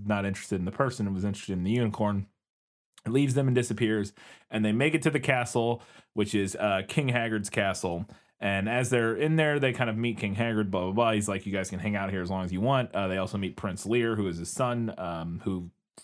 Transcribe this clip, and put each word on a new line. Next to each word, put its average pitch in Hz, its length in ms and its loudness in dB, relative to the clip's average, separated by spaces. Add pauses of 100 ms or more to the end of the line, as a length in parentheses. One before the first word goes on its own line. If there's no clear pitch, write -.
not 101 200 0
interested 98 340 -4
in 90 60 -2
the 95 60 -2
person 127 340 0
and 98 80 -2
was 92 120 -2
interested 101 280 -4
in 90 120 -2
the 101 60 2
unicorn. 104 540 0 (800)
It 110 60 -4
leaves 131 240 4
them 135 120 4
and 123 80 4
disappears. 110 560 0 (380)
And 110 160 0
they 107 60 4
make 139 240 4
it 156 80 -2
to 160 80 2
the 143 100 2
castle, 120 640 0 (320)
which 104 180 0
is, 98 220 0
uh, 98 320 2
King 139 220 0
Haggard's 113 400 0
castle. 92 560 0 (360)
And 98 280 0
as 120 200 0
they're 117 260 2
in 156 200 2
there, 151 240 4
they 131 140 4
kind 120 160 0
of 107 80 -2
meet 113 200 0
King 101 180 -2
Haggard, 110 360 0
blah, 92 120 0
blah, 92 100 -2
blah. 113 180 4
He's 104 160 2
like, 98 180 -4
"You 101 60 -6
guys 95 180 -2
can 92 100 -6
hang 104 180 -2
out 98 120 -2
here 95 120 -2
as 87 80 -4
long 95 160 -2
as 85 80 -4
you 90 80 -2
want." 131 340 2
Uh, 98 140 0
they 92 80 0
also 95 200 -2
meet 95 200 -4
Prince 95 280 -6
Lear, 117 300 2
who 101 120 0
is 85 100 -4
his 85 120 -8
son, 120 480 -2
um, 85 460 -6
who 90 260 -4 (340)